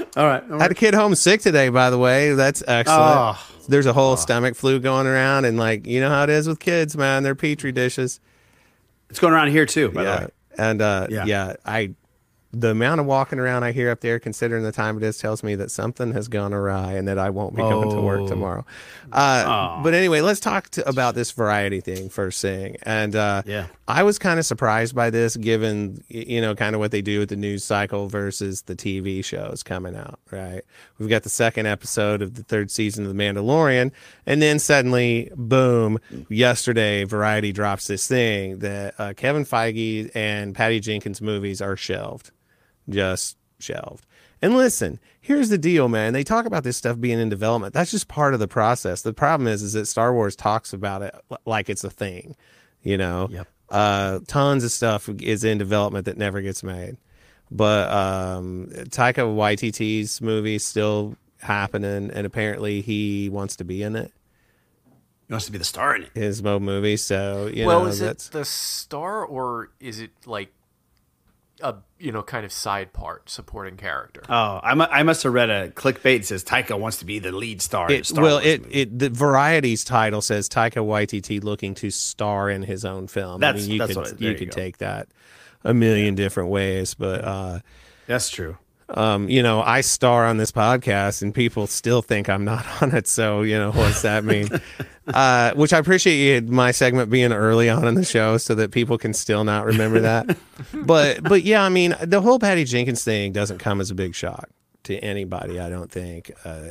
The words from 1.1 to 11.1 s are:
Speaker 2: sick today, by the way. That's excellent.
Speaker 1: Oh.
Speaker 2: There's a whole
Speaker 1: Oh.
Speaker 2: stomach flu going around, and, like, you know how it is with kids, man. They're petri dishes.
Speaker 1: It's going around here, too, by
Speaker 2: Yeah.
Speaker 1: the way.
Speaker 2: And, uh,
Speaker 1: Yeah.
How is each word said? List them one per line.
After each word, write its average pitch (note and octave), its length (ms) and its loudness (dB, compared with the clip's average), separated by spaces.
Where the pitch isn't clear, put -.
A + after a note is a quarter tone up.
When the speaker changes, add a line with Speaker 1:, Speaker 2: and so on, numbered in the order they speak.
Speaker 2:
sick G3 260 4
today, C#3+ 300 6
by B2+ 180 6
the B2 80 2
way. C3 380 4
That's C3+ 340 2
excellent. B2 320 6
Speaker 1:
Oh. - 80 -18
Speaker 2:
There's C#3 160 6
a A#2+ 80 6
whole C3+ 180 6
Speaker 1:
Oh. B2+ 40 2
Speaker 2:
stomach A#2+ 380 0
flu C3+ 260 2
going C3 260 2
around, C3 400 4
and, A2+ 100 2
like, A2 300 0
you A#2+ 120 0
know C3+ 120 2
how C#3+ 140 4
it D3 40 2
is D3+ 180 2
with D#3+ 140 -2
kids, E3 340 0
man. C3+ 280 2
They're C#3 120 0
petri C#3+ 380 -4
dishes. B2+ 480 -2
Speaker 1:
It's - 100 -14
going E3+ 140 6
around D#3 160 6
here, D3+ 160 6
too, C#3 260 2
by D#2 120 -4
Speaker 2:
Yeah. G2 160 0
Speaker 1:
the - 80 -6
way. - 40 -12
Speaker 2:
And, A2 240 0
uh, G2 260 0
Speaker 1:
Yeah. G#2 160 -6